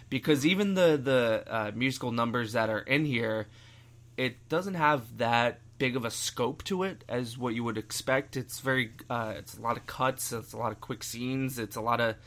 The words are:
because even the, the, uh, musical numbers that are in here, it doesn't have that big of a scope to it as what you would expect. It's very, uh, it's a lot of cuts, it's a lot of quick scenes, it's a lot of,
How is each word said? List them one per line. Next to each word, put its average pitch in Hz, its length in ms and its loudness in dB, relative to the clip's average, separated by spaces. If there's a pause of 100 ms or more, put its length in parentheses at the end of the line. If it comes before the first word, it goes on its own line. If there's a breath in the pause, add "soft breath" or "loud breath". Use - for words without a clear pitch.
because 135 360 2
even 190 300 4
the, 170 260 6
the, 120 460 4
uh, 107 260 -2
musical 127 380 0
numbers 117 420 0
that 113 160 2
are 107 100 0
in 147 260 0
here, 117 420 0 (720 soft breath)
it 127 320 -4
doesn't 185 260 -2
have 147 420 2
that 117 440 2 (180)
big 127 160 2
of 120 100 -2
a 113 60 -2
scope - 540 -2
to 185 180 -2
it 190 260 -4
as 120 300 -4
what 123 160 -2
you 117 80 -2
would 117 160 -2
expect. 135 580 -2
It's - 220 -8
very, 131 320 0 (180)
uh, 113 280 -2
it's - 200 -14
a 107 40 -14
lot 117 160 -2
of - 100 -14
cuts, - 440 -2
it's 117 220 -10
a 113 40 -10
lot 113 140 -2
of 104 80 -12
quick - 240 -10
scenes, 131 540 -4
it's 107 180 -6
a 117 60 -6
lot 117 200 0
of, 113 140 2 (120)